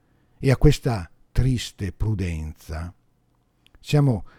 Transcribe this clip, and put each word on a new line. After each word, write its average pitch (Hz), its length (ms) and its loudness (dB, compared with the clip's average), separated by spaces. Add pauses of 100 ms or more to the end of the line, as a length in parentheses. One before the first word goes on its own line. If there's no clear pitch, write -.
(380)
E 135 140 2
a 123 60 4
questa 127 520 2 (220)
triste 123 600 -2
prudenza 85 1000 -6 (840)
siamo 139 460 0 (140)